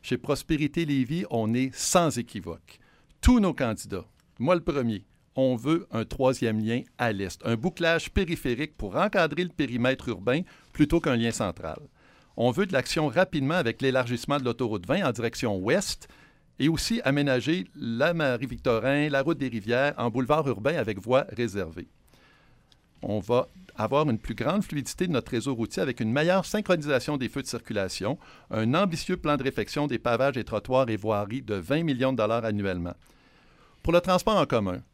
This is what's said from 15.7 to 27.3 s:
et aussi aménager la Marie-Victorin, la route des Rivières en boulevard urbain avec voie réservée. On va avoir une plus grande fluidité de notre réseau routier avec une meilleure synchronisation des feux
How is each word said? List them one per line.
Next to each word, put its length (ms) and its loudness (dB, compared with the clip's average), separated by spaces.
et 80 4
aussi 360 0
aménager 600 2
la 400 0
Marie-Victorin, 920 0
la 140 2
route 160 0
des 100 -2
Rivières 500 0
en 100 0
boulevard 380 2
urbain 300 0
avec 240 -2
voie 260 2
réservée. 520 -4
On 180 -2
va 280 0
avoir 320 0
une 100 0
plus 160 -8
grande 300 0
fluidité 420 -4
de 60 -2
notre 180 -2
réseau 240 -2
routier 280 -4
avec 180 -2
une 100 0
meilleure 360 2
synchronisation 720 0
des 100 -2
feux 140 -6